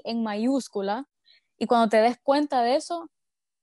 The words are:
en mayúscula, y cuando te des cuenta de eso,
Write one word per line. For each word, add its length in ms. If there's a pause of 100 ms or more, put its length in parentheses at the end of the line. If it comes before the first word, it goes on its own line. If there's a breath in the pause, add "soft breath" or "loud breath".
en 180
mayúscula, 840 (500 soft breath)
y 80
cuando 240
te 80
des 240
cuenta 420
de 120
eso, 340 (540)